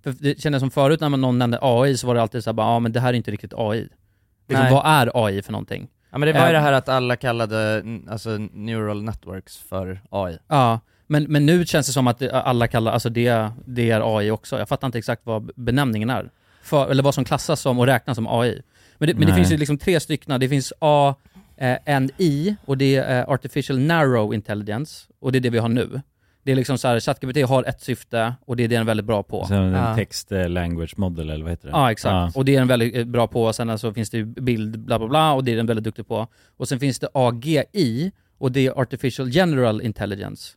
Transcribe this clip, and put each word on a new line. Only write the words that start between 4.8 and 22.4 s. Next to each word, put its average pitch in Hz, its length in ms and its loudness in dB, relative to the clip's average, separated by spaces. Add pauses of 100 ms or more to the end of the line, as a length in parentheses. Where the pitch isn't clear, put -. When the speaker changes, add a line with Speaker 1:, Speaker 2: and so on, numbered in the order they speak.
Speaker 1:
är 147 260 4 (140)
A 101 60 0
I 98 100 -4
för - 100 -12
någonting? 101 360 -8 (240)
Speaker 2:
Ja, - 60 -10
men 147 100 2
det 160 60 4
var 151 80 4
ju 170 60 8
Speaker 1:
Eh, 170 40 6
Speaker 2:
det 160 80 4
här 147 140 4
att 131 160 0
alla 127 260 0
kallade, 110 680 -2
n-, 113 260 -12
alltså, 110 180 -8 (240)
neural 107 500 -6
networks 95 540 -12
för 92 520 -8
A 95 200 -4
I. 85 80 -12 (100)
Speaker 1:
Ja, 123 320 2 (280)
men, 151 160 2
men 147 220 2
nu 175 200 4
känns 156 220 0
det 131 60 -4
som 127 140 2
att 120 120 0
det, 127 220 -2
alla 120 260 2
kallar, 113 240 0
alltså, 117 180 -2
det, 117 400 0 (160)
det 120 260 0
är 110 260 2
A 104 60 0
I 107 80 0
också. 127 280 -4
Jag 151 100 -6
fattar 139 180 -2
inte 120 100 -4
exakt 117 280 -4
vad 110 300 -6
benämningen 120 540 0
är. 107 200 -4 (340)
För, 139 280 2
eller 135 120 4
vad 143 100 4
som 131 120 -2
klassas 151 360 -2
som 123 180 0
och 120 60 6
räknas 123 300 2
som 107 120 -4
A 120 180 0
I. 113 160 -4 (360)
Men 151 100 0
det, 175 60 2
men - 80 0
det 101 60 6
Speaker 3:
Nej. 131 80 6
Speaker 1:
finns 180 160 6
ju 156 60 2
liksom 147 200 0
tre 175 220 0
stycken. 139 400 -4
Det 131 100 2
finns 135 300 -2
A, 147 340 4 (440)
eh, 127 280 0
N 139 320 2
I 170 380 2 (100)